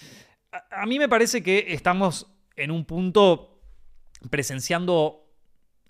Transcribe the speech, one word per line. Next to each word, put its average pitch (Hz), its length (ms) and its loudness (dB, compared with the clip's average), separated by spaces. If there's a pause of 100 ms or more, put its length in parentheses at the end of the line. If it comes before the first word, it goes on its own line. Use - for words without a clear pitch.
(560)
a, 196 260 -12
a 208 40 -4
mí 254 120 -2
me 294 100 2
parece 226 340 2
que 185 260 0
estamos 180 640 -2 (240)
en 143 140 -6
un 165 140 -6
punto 185 760 2 (680)
presenciando 151 920 -2 (640)